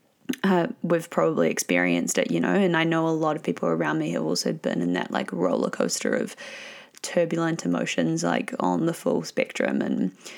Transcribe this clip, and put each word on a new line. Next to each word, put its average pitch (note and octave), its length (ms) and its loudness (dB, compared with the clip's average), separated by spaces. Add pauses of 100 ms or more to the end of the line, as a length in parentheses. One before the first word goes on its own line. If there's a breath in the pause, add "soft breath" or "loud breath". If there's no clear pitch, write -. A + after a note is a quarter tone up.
(440)
uh, F3+ 240 4 (160)
we've E3+ 260 0
probably E3 400 2
experienced - 720 2
it, - 100 2
you E3 100 0
know, F2 140 2
and F3+ 240 4
I D#3+ 60 4
know E3 240 2
a - 20 2
lot D#3 260 0
of D#3+ 60 -6
people - 280 -2
around D#3+ 280 0
me D#3 140 -2
have E3 120 -2
also D#3+ 300 0
been - 300 -2
in - 100 2
that, - 160 -2
like, - 240 -4
roller - 380 0
coaster - 420 0
of - 220 -4 (680 loud breath)
turbulent E3 640 0
emotions, E3 580 0
like, - 360 0
on - 260 2
the E3 80 0
full - 300 -2
spectrum. - 580 -2
And, - 300 0 (260 loud breath)